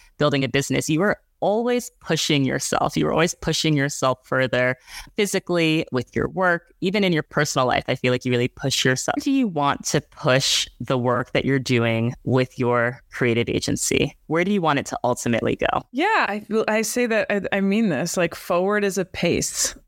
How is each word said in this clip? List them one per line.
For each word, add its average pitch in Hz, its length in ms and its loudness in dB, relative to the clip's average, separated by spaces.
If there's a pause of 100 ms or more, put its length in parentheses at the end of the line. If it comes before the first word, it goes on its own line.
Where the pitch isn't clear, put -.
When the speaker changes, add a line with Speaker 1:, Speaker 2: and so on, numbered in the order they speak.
(180)
Speaker 1:
building 147 260 2
a 135 40 -2
business, 139 420 0
you 156 100 2
were 196 180 0 (220)
always 233 600 0
pushing 151 460 0
yourself. 135 500 -2
You 156 80 0
were 151 80 0
always 156 240 0
pushing 156 400 0
yourself 135 480 -2
further 127 540 0 (400)
physically 175 760 0
with 123 240 -4
your - 140 0
work, 175 500 0
even 196 240 0
in 185 80 2
your 156 100 2
personal 143 460 0
life. 131 220 0
I 131 60 0
feel 127 180 0
like 127 100 -2
you 127 80 0
really 123 160 2
push - 380 -2
yourself. - 360 2
Do 294 80 -2
you 262 200 2
want 143 380 0
to 156 120 0
push - 680 0 (100)
the 131 180 -2
work 123 360 0
that 143 100 0
you're 135 160 2
doing 117 640 0
with 127 340 0
your 120 440 0 (100)
creative 117 380 0
agency? - 640 0 (120)
Where 165 180 0
do 202 80 0
you 196 80 0
want 147 180 0
it 110 60 -6
to - 180 -8
ultimately 120 540 0
go? - 340 -2
Speaker 2:
Yeah, 330 380 0
I 208 100 -6
feel, 214 300 -2
I 220 120 0
say 240 260 -2
that, 214 220 0
I, 202 120 0 (160)
I - 20 0
mean 196 300 2
this, 156 260 -2
like, 170 200 0
forward 196 500 0
is 190 120 -2
a 185 60 -2
pace. - 720 -2 (120)